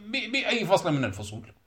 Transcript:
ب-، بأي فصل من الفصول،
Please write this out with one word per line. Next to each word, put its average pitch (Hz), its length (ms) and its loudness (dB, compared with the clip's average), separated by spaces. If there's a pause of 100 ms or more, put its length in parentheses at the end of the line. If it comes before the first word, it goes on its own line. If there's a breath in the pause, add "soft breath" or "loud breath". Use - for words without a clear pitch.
ب-، 226 260 -4
بأي 226 340 0
فصل 175 280 4
من 135 100 2
الفصول، 104 480 -8 (140)